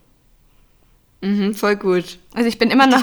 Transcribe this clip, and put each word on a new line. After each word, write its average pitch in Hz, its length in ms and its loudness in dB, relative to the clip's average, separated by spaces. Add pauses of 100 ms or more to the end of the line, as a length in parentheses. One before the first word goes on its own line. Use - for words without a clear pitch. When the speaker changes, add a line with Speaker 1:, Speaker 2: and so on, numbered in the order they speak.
(1200)
Speaker 1:
Mhm, 202 340 -2
voll 208 220 -2
gut. 185 420 -4 (160)
Speaker 2:
Also 233 160 0
ich - 80 -8
bin 226 120 0
immer 262 140 4
Speaker 1:
Richtig 262 180 4